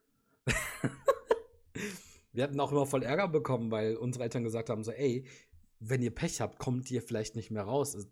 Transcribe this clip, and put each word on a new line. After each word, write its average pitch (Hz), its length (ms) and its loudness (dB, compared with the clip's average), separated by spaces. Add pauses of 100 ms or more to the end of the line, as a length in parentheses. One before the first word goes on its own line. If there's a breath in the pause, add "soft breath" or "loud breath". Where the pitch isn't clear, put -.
(480)
<laughs> - 680 0 (1160 loud breath)
Wir 117 120 2
hatten 143 160 0
auch 135 120 2
immer 143 140 4
voll 135 180 2
Ärger 165 240 2
bekommen, 131 440 2
weil 110 240 2
unsere 123 300 -2
Eltern 117 180 0
gesagt 113 260 0
haben: 110 140 -2
so: 113 80 -4
„Ey, 131 340 0 (540 loud breath)
wenn 123 220 0
ihr 113 120 2
Pech - 280 -2
habt, 104 180 -2
kommt 127 320 -2
ihr 123 100 0
vielleicht 107 340 -4
nicht 110 160 -6
mehr 107 120 -2
raus. 123 320 0 (160)